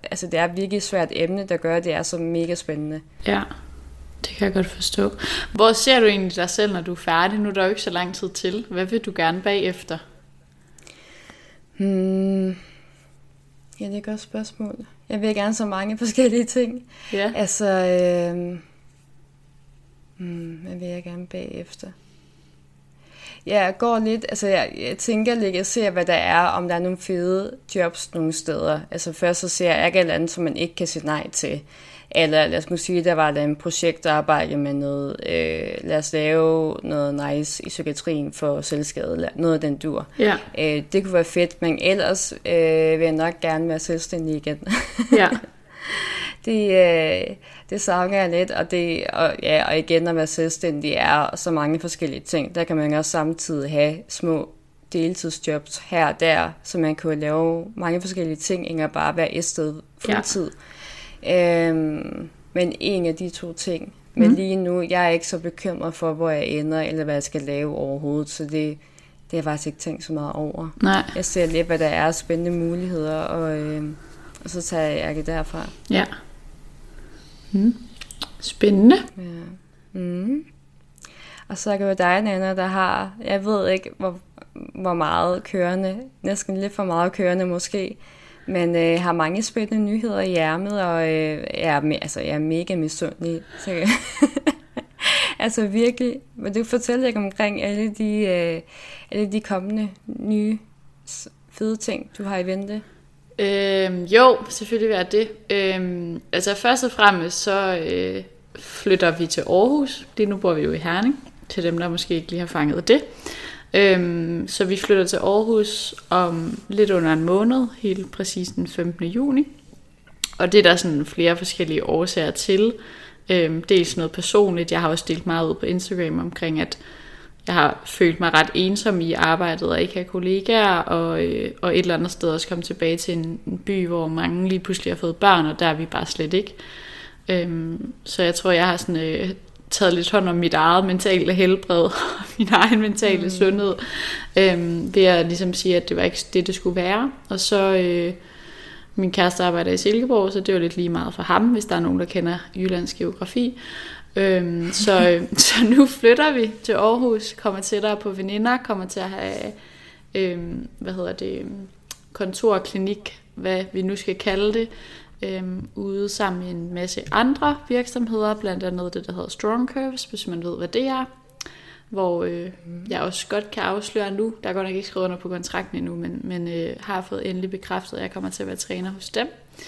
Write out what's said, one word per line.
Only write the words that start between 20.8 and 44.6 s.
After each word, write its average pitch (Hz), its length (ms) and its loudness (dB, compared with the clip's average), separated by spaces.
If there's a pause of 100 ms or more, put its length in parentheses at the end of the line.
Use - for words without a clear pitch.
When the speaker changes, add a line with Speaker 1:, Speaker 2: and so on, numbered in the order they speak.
Speaker 1:
jeg 175 140 -8
gerne 175 240 -12
bagefter? - 640 -12 (1600)
Ja, 202 180 4
jeg 190 140 0
går 233 200 2
lidt, 220 300 0
altså, 208 180 -4
jeg, 180 260 2 (160)
jeg 202 100 -6
tænker 220 360 2
lidt, 202 220 0
jeg 190 100 -2
ser, 214 240 0
hvad 175 160 0
der 175 80 4
er, 170 320 6
om 180 220 0
der 175 60 0
er 170 40 0
nogle 180 200 -2
fede 185 580 -2 (180)
jobs 170 400 -2
nogle 160 180 0
steder. 156 480 -2 (100)
Altså, 170 220 -6
først 175 280 0
så 180 80 -6
ser 170 260 2
jeg 156 120 4
ikke 180 120 2
et - 20 6
eller 170 140 2
andet, 165 160 0
som 175 140 -4
man 151 120 -2
ikke 170 180 -4
kan 175 120 -4
sige 151 200 -6
nej 151 240 -2
til. 147 300 -4 (500)
Eller 156 360 4
lad 165 120 0
os 156 120 -6
nu 175 60 0
sige, 175 280 -2
der 175 80 4
var 156 180 4
der 147 140 0
en 147 120 0
projektarbejde 156 1000 0
med 143 180 -2
noget, 143 420 -4 (120)
øh, 80 600 -2
lad 156 100 2
os 151 140 -4
lave 160 680 2
noget 143 320 -2 (160)
nice 151 360 -4
i - 20 -10
psykiatrien 151 640 -4
for 147 280 -2
selvskade, 147 540 -4
eller 165 200 -4
noget 165 200 2
af 151 60 0
den 147 160 -2
dur. - 300 -6 (120)
Speaker 2:
Ja. 208 180 4 (220)
Speaker 1:
Øh, 151 240 0 (100)
det 196 120 2
kunne 190 100 -6
være 165 100 4
fedt, 175 380 0
men 165 200 0
ellers, 190 500 2
øh, 160 680 4
vil - 60 0
jeg 160 80 2
nok 165 280 0
gerne 160 280 0
være 156 100 -2
selvstændig 160 580 -4
igen. 147 220 -6 (580)